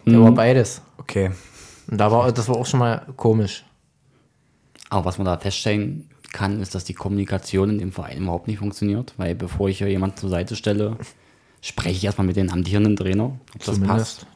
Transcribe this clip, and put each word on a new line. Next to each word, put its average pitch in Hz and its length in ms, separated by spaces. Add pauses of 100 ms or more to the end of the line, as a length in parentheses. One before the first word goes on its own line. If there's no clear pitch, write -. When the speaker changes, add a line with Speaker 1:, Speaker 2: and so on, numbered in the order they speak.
Speaker 1:
Der 117 160
war 113 80
Speaker 2:
Mhm. 120 40
Speaker 1:
beides. 117 460 (160)
Speaker 3:
Okay. 95 340 (600)
Speaker 1:
Und 104 80
da 107 120
war, 120 220
das 117 160
war 123 80
auch 123 80
schon 127 160
mal 117 240 (120)
komisch. 110 500 (1200)
Speaker 2:
Aber 92 160
was 92 140
man 98 80
da 90 100
feststellen 104 720 (240)
kann, 98 300
ist, 95 120
dass 92 100
die - 100
Kommunikation 98 760
in 104 100
dem 92 140
Verein 69 300
überhaupt 87 260
nicht 104 120
funktioniert, 104 580
weil 87 160
bevor 92 340
ich 95 100
hier 101 100
jemand 95 300
zur 95 120
Seite 92 260
stelle, 104 400 (640)
spreche - 360
ich 95 80
erstmal 98 220
mit 92 100
dem 95 140
amtierenden 98 460
Trainer, 98 280 (300)
ob 107 100
das 110 100
Speaker 1:
Zumindest, 107 460
Speaker 2:
passt. - 160